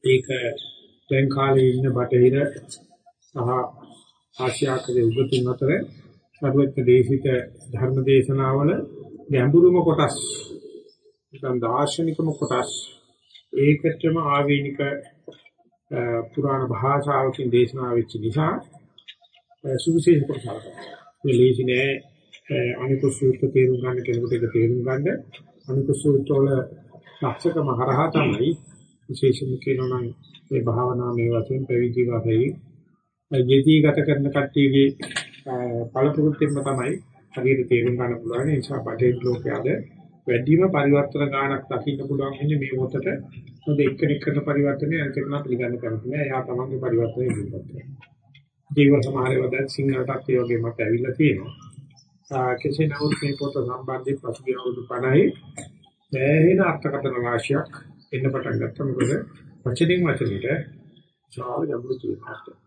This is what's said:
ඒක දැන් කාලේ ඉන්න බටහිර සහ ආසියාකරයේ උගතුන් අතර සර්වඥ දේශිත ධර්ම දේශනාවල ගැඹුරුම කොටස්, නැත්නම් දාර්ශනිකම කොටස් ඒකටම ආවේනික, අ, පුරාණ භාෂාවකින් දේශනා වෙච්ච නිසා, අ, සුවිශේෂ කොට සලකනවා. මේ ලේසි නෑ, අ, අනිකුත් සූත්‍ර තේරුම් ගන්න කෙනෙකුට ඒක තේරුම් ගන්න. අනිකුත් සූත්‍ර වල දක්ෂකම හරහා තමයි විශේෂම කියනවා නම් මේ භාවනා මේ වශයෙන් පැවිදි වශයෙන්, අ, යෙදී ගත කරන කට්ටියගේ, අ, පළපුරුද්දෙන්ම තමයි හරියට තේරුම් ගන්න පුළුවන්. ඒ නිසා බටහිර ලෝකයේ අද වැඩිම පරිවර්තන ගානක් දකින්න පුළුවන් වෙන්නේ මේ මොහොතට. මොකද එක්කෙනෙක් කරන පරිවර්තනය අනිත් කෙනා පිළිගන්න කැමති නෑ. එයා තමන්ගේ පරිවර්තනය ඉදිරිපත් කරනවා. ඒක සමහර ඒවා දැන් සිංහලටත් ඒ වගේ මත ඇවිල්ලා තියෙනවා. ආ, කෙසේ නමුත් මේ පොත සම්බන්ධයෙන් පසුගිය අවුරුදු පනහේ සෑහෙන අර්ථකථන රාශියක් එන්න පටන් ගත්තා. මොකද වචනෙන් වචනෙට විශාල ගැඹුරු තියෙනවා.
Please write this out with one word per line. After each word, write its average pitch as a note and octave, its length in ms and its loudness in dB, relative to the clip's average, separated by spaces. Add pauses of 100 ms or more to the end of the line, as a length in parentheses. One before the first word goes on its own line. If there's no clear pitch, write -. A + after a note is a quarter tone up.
ඒක C3 240 4 (800)
දැන් C3+ 180 4
කාලේ C3+ 420 4
ඉන්න C3 200 0
බටහිර B2 460 4 (840)
සහ - 160 -14 (960)
ආසියාකරයේ B2+ 720 0
උගතුන් B2 400 0
අතර C3 240 0 (600)
සර්වඥ C#3 520 0
දේශිත C3 420 4 (420)
ධර්ම B2+ 340 -2
දේශනාවල C3+ 720 2 (540)
ගැඹුරුම D#3 540 6
කොටස්, D#3 360 2 (1080)
නැත්නම් C3 340 -6
දාර්ශනිකම D3 760 -2
කොටස් - 400 -4 (840)
ඒකටම D3+ 680 2
ආවේනික, C#3+ 580 0
අ, - 1200 -10 (280)
පුරාණ C3+ 400 -2
භාෂාවකින් C3+ 840 0
දේශනා B2 400 2
වෙච්ච A#2 240 0
නිසා, A2 380 0 (1120)
අ, C3+ 40 -8 (100)
සුවිශේෂ E3 460 4
කොට B2+ 160 -6
සලකනවා. - 460 -12 (320)
මේ C3+ 180 0
ලේසි B2+ 280 4
නෑ, B2+ 260 2 (580)
අ, C#3+ 80 -4 (220)
අනිකුත් C3+ 360 0
සූත්‍ර C3 340 0
තේරුම් B2+ 300 4
ගන්න B2 260 -4
කෙනෙකුට A#2+ 300 -2
ඒක A2+ 140 0
තේරුම් A#2 340 2
ගන්න. C3 260 -2 (580)
අනිකුත් C#3 320 0
සූත්‍ර C#3+ 360 2
වල C#3 160 4 (680)
දක්ෂකම C#3+ 560 -2
හරහා C3 380 0
තමයි - 400 2 (540)
විශේෂම C3 540 0
කියනවා B2+ 320 -2
නම් B2 160 -4 (400)
මේ B2+ 180 -2
භාවනා A#2+ 500 -2
මේ A#2 180 0
වශයෙන් C3 340 -2
පැවිදි B2 400 0
වශයෙන්, A2+ 460 0 (800)
අ, C#3+ 120 -2
යෙදී C#3 360 6
ගත D3 200 4
කරන C#3 280 2
කට්ටියගේ, C#3 600 4 (540)
අ, C3 100 -10 (340)
පළපුරුද්දෙන්ම D3 680 0
තමයි C3+ 360 -2 (400)
හරියට C3 320 2
තේරුම් B2 300 2
ගන්න A#2+ 200 -2
පුළුවන්. A#2 260 -6
ඒ D3 140 0
නිසා C3 240 -4
බටහිර A#2 400 2
ලෝකයේ B2 360 -2
අද - 120 -4 (540)
වැඩිම C3 460 2
පරිවර්තන C#3+ 600 2
ගානක් C#3 400 -2
දකින්න C3+ 340 -4
පුළුවන් C3+ 320 -4
වෙන්නේ D3 260 0
මේ C3+ 120 -6
මොහොතට. B2+ 360 -4 (520)
මොකද D3 220 -2
එක්කෙනෙක් C#3+ 380 2
කරන C#3+ 220 -2
පරිවර්තනය C#3+ 540 0
අනිත් C#3 180 -4
කෙනා C#3+ 280 -4
පිළිගන්න A#2+ 360 -4
කැමති A2+ 300 -6
නෑ. D3 160 -2
එයා C3 200 -2
තමන්ගේ B2+ 360 -6
පරිවර්තනය A#2 420 0
ඉදිරිපත් G#2 400 -4
කරනවා. - 240 -16 (840)
ඒක C#3 300 6
සමහර C3 300 -2
ඒවා B2+ 200 -2
දැන් C3+ 180 -4
සිංහලටත් B2+ 580 -4
ඒ B2 120 2
වගේ A#2+ 200 0
මත A#2 200 -4
ඇවිල්ලා A#2+ 340 0
තියෙනවා. B2+ 400 2 (800)
ආ, C3 240 -2
කෙසේ D3+ 320 -2
නමුත් D3 280 0
මේ C#3 200 -4
පොත C#3 200 -6
සම්බන්ධයෙන් C3 640 -4
පසුගිය B2+ 360 -6
අවුරුදු B2 300 -6
පනහේ B2+ 400 2 (840)
සෑහෙන D#3+ 500 4
අර්ථකථන C#3 560 -2
රාශියක් A#2+ 540 -2 (380)
එන්න C3 160 -6
පටන් A#2+ 320 -4
ගත්තා. A#2 280 -6
මොකද B2 260 -2 (500)
වචනෙන් E3 400 0
වචනෙට A#2 460 -2 (760)
විශාල - 400 -10
ගැඹුරු C3 320 -6
තියෙනවා. - 420 -10 (300)